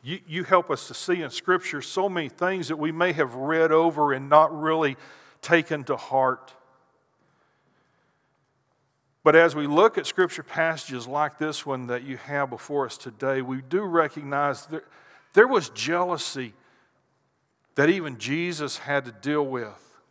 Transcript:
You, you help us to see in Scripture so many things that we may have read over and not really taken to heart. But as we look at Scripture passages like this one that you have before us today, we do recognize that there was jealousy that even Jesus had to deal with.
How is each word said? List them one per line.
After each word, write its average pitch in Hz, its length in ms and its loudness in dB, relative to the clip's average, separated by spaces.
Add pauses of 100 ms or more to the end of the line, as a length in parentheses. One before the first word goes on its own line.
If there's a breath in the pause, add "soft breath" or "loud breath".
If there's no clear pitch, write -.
You, 160 260 -12
you 170 160 -8
help 180 260 2
us 139 180 -4
to - 60 -16
see 180 280 -2
in 139 80 -6
Scripture 175 520 -2
so 190 280 -4
many 165 200 -4
things 185 380 -2
that 156 100 -4
we 156 140 -2
may 170 220 2
have 135 220 0
read 160 360 2
over 156 400 4
and 135 160 -4
not 151 320 6
really 156 380 0 (440 loud breath)
taken 156 440 0
to 143 100 -2
heart. 131 580 -2 (2750)
But 151 120 6
as 165 200 8
we 147 120 -4
look 185 300 4
at 170 100 -6
Scripture 180 360 -2
passages 143 640 -6
like 143 300 -2
this 156 280 -6
one 131 220 -6
that 123 160 -6
you 135 140 -12
have 143 320 -4
before 135 380 -4
us - 100 -12
today, 131 460 -4
we 131 180 -8
do 165 220 -2
recognize 143 840 -2
that 156 160 -10 (500 soft breath)
there 226 140 10
was 220 220 0
jealousy 147 840 -4 (1200 soft breath)
that 147 140 4
even 160 280 -2
Jesus 151 640 -6
had 139 260 -2
to 123 60 -16
deal 143 340 -2
with. 120 640 -10